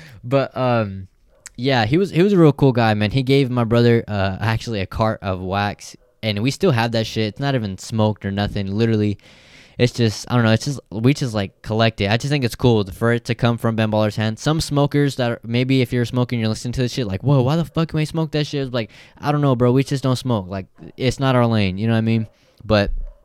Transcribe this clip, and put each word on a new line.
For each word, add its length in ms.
But, 340
um, 500
yeah, 280
he 120
was, 140
he 100
was 120
a 40
real 160
cool 180
guy, 220
man. 180
He 120
gave 260
my 140
brother, 440
uh, 320
actually 420
a 60
cart 340
of 200
wax, 540
and 180
we 100
still 200
have 220
that 120
shit. 220
It's 120
not 160
even 220
smoked 480
or 60
nothing. 360
Literally, 520
it's 140
just, 400
I 40
don't 100
know, 80
it's 120
just, 140
we 240
just, 200
like, 280
collect 380
it. 100
I 60
just 160
think 140
it's 100
cool 300
for 260
it 140
to 100
come 220
from 180
Ben 140
Baller's 260
hand. 240
Some 220
smokers 560
that 140
are, 120
maybe 380
if 100
you're 140
smoking, 340
you're 80
listening 260
to 80
this 120
shit, 140
like, 160
"Whoa, 180
why 160
the 80
fuck 240
can 80
we 80
smoke 260
that 160
shit?" 160
It's 100
like, 160
I 160
don't 80
know, 120
bro. 200
We 100
just 180
don't 140
smoke. 320
Like, 200
it's 240
not 160
our 100
lane, 320
you 100
know 60
what 40
I 40
mean? 260
But, 280